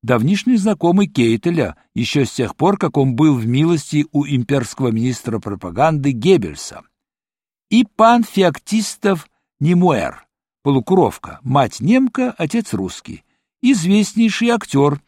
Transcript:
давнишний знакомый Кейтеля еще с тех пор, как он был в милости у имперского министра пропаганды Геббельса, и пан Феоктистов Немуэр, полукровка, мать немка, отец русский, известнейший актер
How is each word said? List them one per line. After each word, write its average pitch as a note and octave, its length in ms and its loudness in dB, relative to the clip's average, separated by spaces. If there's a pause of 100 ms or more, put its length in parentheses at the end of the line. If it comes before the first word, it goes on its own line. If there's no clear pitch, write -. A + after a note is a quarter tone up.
давнишний D3+ 540 0
знакомый F#3+ 520 2
Кейтеля A#2 680 -2 (160)
еще B2 320 -2
с A2+ 60 -6
тех - 240 -6
пор, F#3+ 240 0
как - 180 -4
он C3+ 200 0
был D3 200 4
в A#2 80 -4
милости D3 680 0
у C#3+ 120 0
имперского C3 680 -2
министра A2+ 480 -4
пропаганды C3 720 -2
Геббельса, G#2+ 720 -2 (880)
и A#3 140 4
пан A3+ 380 4
Феоктистов G3 1040 -2 (300)
Немуэр, D#3 680 0 (360)
полукровка, C#3+ 800 0
мать C3 380 -2
немка, B3 580 0
отец G#3 340 -4
русский, - 520 -10 (380)
известнейший G#3+ 880 2
актер D3 580 0